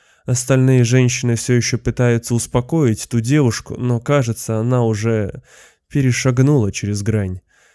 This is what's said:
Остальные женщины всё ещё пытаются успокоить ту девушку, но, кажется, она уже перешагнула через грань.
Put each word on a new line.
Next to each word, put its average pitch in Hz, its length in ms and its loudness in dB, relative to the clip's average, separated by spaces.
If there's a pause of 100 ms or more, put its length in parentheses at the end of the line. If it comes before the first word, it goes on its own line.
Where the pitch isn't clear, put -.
(240)
Остальные 131 600 2
женщины 123 500 2
всё 113 200 -2
ещё 120 240 0
пытаются 120 560 -2
успокоить 123 760 -2
ту 117 100 -2
девушку, 123 560 0
но, 120 240 -2
кажется, 117 580 -2
она 120 260 0
уже 110 580 -2 (480)
перешагнула 131 800 2
через 101 300 -6
грань. 98 380 -2 (340)